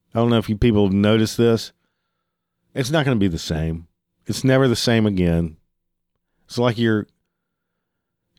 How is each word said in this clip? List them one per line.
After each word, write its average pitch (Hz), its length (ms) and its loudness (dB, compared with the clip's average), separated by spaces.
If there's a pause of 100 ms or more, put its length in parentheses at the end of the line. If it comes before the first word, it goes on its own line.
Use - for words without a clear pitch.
(140)
I 113 60 -2
don't 117 100 2
know 117 80 2
if 107 100 -2
you 110 80 -2
people 104 300 2
have 95 80 0
noticed 107 440 2
this, 117 360 0 (1000)
it's 131 160 -6
not 156 120 0
gonna 127 160 0
be 98 80 2
the 82 120 -4
same. 82 480 -6 (400)
It's - 160 -6
never 131 240 2
the 117 80 0
same 113 320 0
again. 85 500 -2 (880)
It's - 140 -10
like 120 180 0
your, 110 300 0 (1300)